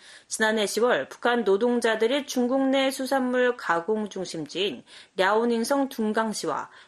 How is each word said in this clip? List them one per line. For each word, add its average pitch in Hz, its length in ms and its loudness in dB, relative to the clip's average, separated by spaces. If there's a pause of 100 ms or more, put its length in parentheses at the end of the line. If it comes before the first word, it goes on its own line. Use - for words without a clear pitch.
(280)
지난해 220 380 0
시월 208 420 2
북한 240 340 0
노동자들이 233 840 2
중국 262 420 0
내 269 220 2
수산물 254 640 0
가공 202 540 -2
중심지인 175 720 -6 (320)
랴오닝성 233 720 2
둥강시와 214 800 -2 (180)